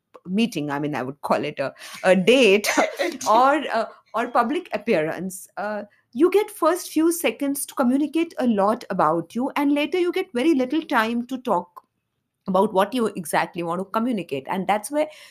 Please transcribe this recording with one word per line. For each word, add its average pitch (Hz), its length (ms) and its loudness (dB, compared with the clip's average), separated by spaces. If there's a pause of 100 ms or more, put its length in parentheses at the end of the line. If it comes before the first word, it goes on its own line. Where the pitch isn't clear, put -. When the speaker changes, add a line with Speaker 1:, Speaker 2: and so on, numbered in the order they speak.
(260)
Speaker 1:
meeting, 180 440 -2
I 139 80 -4
mean, 147 160 -4
I 123 80 -4
would 131 200 -8
call 147 200 0
it 151 160 -6
a, 135 140 -6 (320)
a 185 100 6
date 208 540 6 (220)
<laughs> - 200 -4
Speaker 2:
<laughs> 294 180 -10
Speaker 1:
or, 262 440 4
uh, 220 140 -2 (260)
or 233 160 -2
public 277 460 0
appearance, 175 840 -4
uh, 208 280 -8 (280)
you 320 180 2
get 415 200 2
first 339 400 -2
few 320 200 2
seconds 277 540 -2
to - 100 -14
communicate 285 640 0
a 262 80 -2
lot 220 440 0
about 170 440 0
you, 247 220 -2
and 285 160 2
later 294 260 0
you 349 140 0
get 381 220 -4
very 254 180 2
little 262 300 0
time 240 460 -2
to 262 100 -6
talk - 480 -4 (600)
about 190 280 2
what 202 180 2
you 240 140 0
exactly 170 560 -4
want 170 180 -4
to 190 60 -8
communicate. 208 640 -4
And 185 160 -4
that's 208 240 -2
where 302 180 -2 (220)